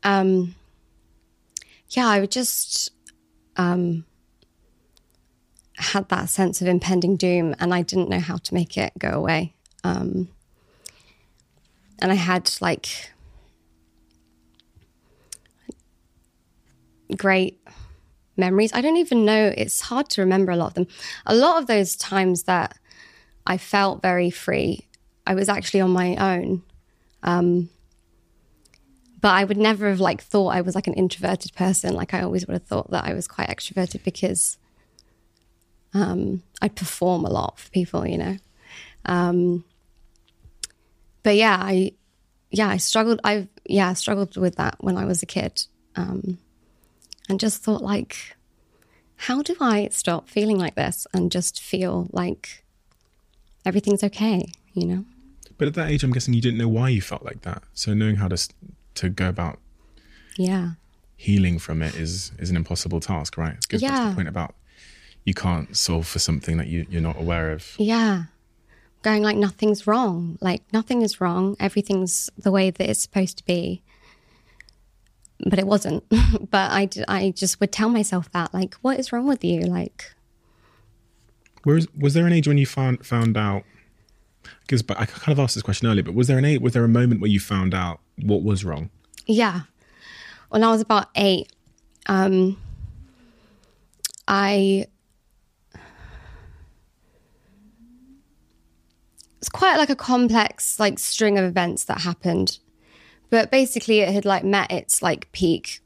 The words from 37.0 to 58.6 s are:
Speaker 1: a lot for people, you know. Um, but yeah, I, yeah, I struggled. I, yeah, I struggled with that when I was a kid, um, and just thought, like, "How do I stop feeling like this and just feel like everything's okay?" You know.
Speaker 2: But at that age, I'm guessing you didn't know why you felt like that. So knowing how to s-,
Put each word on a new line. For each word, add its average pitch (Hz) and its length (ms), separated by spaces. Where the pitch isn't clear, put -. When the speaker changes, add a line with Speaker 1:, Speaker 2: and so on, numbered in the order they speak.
Speaker 1:
a - 60
lot - 260
for - 140
people, - 340
you - 140
know. 180 180
Um, 175 600
but 208 120
yeah, 208 240
I, 190 340
yeah, 202 180
I 196 80
struggled. 220 460
I, 208 240
yeah, 190 240
I 185 40
struggled 196 440
with 185 200
that - 240
when 185 160
I 196 80
was 185 180
a - 20
kid, - 400
um, 185 420
and 190 120
just 214 240
thought, 208 180
like, - 560
"How 254 260
do 339 180
I 214 320
stop - 380
feeling 208 300
like 170 160
this - 380
and 180 180
just - 280
feel 180 520
like - 520
everything's 202 380
okay?" 202 480
You 175 120
know. 180 200
Speaker 2:
But 147 120
at 147 40
that 160 160
age, 147 140
I'm 131 80
guessing 123 240
you 117 60
didn't 117 180
know 117 100
why 117 200
you 110 120
felt - 220
like - 180
that. - 220
So - 200
knowing 107 240
how 101 100
to 92 60
s-, - 160